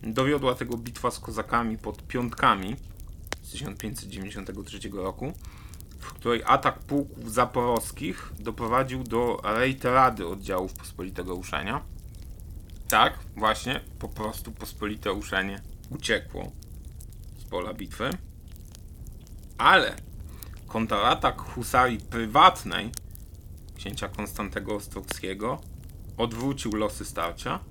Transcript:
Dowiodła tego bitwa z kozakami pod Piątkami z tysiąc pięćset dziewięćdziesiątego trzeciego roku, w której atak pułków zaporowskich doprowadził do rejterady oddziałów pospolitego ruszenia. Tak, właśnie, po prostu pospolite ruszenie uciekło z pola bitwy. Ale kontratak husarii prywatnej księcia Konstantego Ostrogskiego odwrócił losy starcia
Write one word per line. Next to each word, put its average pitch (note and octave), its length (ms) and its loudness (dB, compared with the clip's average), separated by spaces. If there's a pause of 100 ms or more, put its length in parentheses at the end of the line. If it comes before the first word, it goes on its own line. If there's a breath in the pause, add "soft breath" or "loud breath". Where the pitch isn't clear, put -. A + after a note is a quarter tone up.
Dowiodła C3 520 4
tego A#2+ 220 -2
bitwa A#2+ 340 -2
z - 80 -8
kozakami A2+ 580 2
pod - 260 -8
Piątkami A2+ 720 2 (680)
z - 100 -14
tysiąc A#2 280 -8
pięćset - 300 -6
dziewięćdziesiątego G2 540 -8
trzeciego G2 400 -8
roku, B2 300 -4 (680 loud breath)
w - 140 -12
której A#2 320 2
atak C3+ 340 6
pułków C3 540 -2
zaporowskich B2 1040 2
doprowadził B2 640 0
do A#2 400 2
rejterady B2 840 6
oddziałów F#2+ 460 -2
pospolitego F2+ 600 -6
ruszenia. F#2 460 -2 (1080)
Tak, A#2 300 8 (160)
właśnie, G#2+ 460 2 (180)
po A2 100 -6
prostu A2 420 -6
pospolite G#2+ 580 -4
ruszenie G2 520 0 (280)
uciekło F#2 600 -2 (840)
z - 60 -12
pola F#2 300 -4
bitwy. G2+ 360 -4 (1500)
Ale C#3+ 380 8 (720 loud breath)
kontratak A2 760 4
husarii B2 580 4
prywatnej A2+ 920 6 (840)
księcia G2+ 340 -6
Konstantego G#2 680 -4
Ostrogskiego G2 840 -4 (560)
odwrócił A#2 580 0
losy G#2 300 0
starcia E2+ 540 -2 (120)